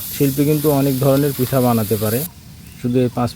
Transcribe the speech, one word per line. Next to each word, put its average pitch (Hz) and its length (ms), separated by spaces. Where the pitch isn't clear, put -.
শিল্পী 143 300
কিন্তু 151 260
অনেক 139 280
ধরনের 139 380
পিঠা 127 240
বানাতে 113 340
পারে, 107 240
শুধু 123 180
এই 123 160
পাঁচ 123 200